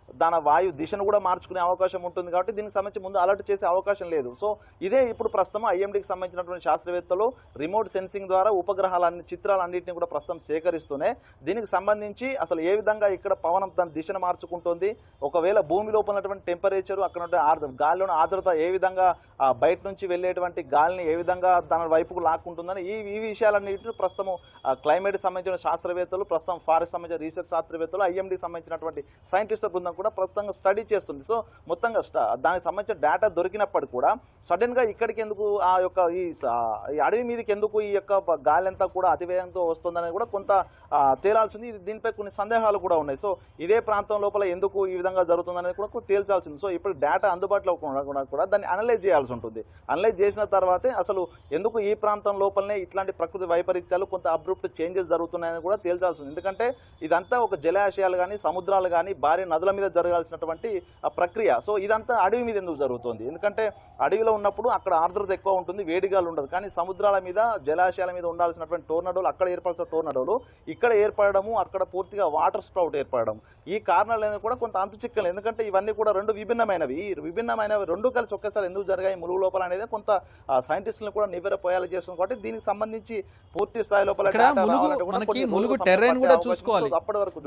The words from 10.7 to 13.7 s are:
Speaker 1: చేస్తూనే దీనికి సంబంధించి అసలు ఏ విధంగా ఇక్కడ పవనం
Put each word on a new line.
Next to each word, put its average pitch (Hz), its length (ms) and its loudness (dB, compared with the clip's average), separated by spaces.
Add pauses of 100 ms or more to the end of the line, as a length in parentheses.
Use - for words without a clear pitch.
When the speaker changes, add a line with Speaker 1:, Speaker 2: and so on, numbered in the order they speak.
Speaker 1:
చేస్తూనే 147 300 0 (280)
దీనికి 202 240 -4
సంబంధించి 208 680 -2
అసలు 165 260 -2
ఏ 180 140 4
విధంగా 214 320 2
ఇక్కడ 190 260 0
పవనం 190 440 0